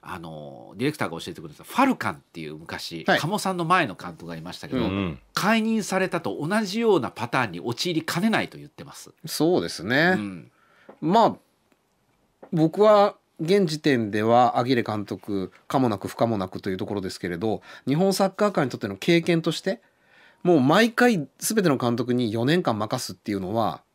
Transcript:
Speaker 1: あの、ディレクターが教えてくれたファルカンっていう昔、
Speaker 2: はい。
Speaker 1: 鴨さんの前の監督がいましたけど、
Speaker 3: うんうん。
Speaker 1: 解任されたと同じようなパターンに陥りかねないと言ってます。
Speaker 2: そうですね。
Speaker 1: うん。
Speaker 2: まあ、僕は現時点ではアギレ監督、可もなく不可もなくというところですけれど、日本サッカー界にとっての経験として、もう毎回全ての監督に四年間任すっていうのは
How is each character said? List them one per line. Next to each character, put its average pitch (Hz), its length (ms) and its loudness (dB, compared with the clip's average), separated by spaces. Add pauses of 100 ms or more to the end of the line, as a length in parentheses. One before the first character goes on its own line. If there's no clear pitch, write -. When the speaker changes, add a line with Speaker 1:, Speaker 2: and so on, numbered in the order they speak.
Speaker 1:
あ 90 180 -14
の、 73 560 -14
デ 107 120 -4
ィ - 0 -
レ 151 60 0
ク - 60 -12
タ 107 80 -2
ー 82 80 -10
が 82 60 -10
教 95 100 -12
え 82 40 -12
て 80 60 -16
く 80 60 -16
れ 73 80 -18
た - 80 -20
フ - 100 -18
ァ 262 140 4
ル 262 80 2
カ - 160 -4
ン - 40 -8
っ 143 40 -16
て - 220 -18
い 78 80 -10
う 76 80 -12
昔、 82 500 -12
Speaker 2:
は 190 80 4
い。 139 60 2
Speaker 1:
鴨 190 180 -4
さ 190 140 -4
ん 180 40 -4
の 175 80 -4
前 170 220 2
の 92 80 -8
監 87 220 -14
督 85 100 -16
が 85 80 -10
い 80 60 -12
ま 87 120 -14
し - 60 -14
た - 80 -14
け 131 80 -8
ど、 127 60 0
Speaker 3:
う - 20 0
ん 113 40 0
う - 20 -2
ん。 92 300 -4 (140)
Speaker 1:
解 220 300 0
任 220 220 -2
さ 190 160 -2
れ 185 80 -2
た 180 120 -4
と 98 240 -8
同 214 180 -2
じ 202 180 -6
よ 220 160 4
う 151 40 2
な 107 120 -6
パ 117 160 -8
タ 131 140 0
ー 113 60 -2
ン 87 40 -10
に 85 80 -12
陥 120 340 -4
り 160 80 -2
か - 180 -4
ね 220 80 0
な 165 140 0
い 85 60 -6
と - 100 -16
言 143 80 -18
っ - 20 -20
て - 140 -20
ま - 100 -18
す。 - 200 -20 (120)
Speaker 2:
そ 156 360 2
う - 20 -2
で 82 60 -4
す - 160 -10
ね。 151 320 2
Speaker 1:
う 107 40 -4
ん。 92 300 -12 (500)
Speaker 2:
ま 196 260 4
あ、 110 100 0 (1160)
僕 165 300 2
は 208 320 6 (260)
現 185 280 2
時 151 120 -6
点 117 300 2
で 107 140 0
は 120 340 6
ア 123 60 2
ギ 131 100 2
レ 117 80 2
監 107 220 -4
督、 98 480 -6 (160)
可 120 100 0
も 127 100 4
な 101 100 0
く 98 100 -8
不 - 80 -10
可 120 100 2
も 113 100 0
な 92 120 -4
く - 120 -12
と 104 100 -6
い 92 40 -2
う - 20 -6
と 101 100 -6
こ 101 80 -6
ろ 101 60 -2
で 92 100 -6
す - 100 -14
け 92 80 -6
れ 87 100 -6
ど、 104 240 -4 (240)
日 131 80 0
本 190 180 2
サ 190 140 2
ッ 190 80 -4
カ 208 140 2
ー - 20 0
界 170 140 0
に 123 80 -4
と 123 60 -10
っ - 20 -8
て 110 80 -6
の 98 80 -6
経 170 240 2
験 165 200 2
と 165 120 -2
し - 80 -6
て、 - 200 -4 (600)
も 175 140 6
う 139 40 6
毎 185 300 6
回 233 380 2 (100)
全 220 240 0
て 175 60 4
の 135 80 4
監 120 180 0
督 120 200 -2
に 120 180 0
四 113 120 -2
年 165 200 2
間 117 120 0
任 107 280 -4
す - 80 -10
っ - 20 -10
て - 160 -10
い 104 40 -2
う 98 60 -2
の 92 140 -6
は 98 280 -2 (120)